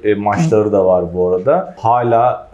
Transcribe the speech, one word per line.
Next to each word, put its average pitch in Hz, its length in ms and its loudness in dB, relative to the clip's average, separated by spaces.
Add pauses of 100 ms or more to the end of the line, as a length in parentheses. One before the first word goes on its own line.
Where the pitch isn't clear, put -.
e, 104 100 0
maçları 104 580 0
da 98 140 2
var 90 280 0
bu 90 160 0
arada. 95 480 -2
Hala, 120 760 0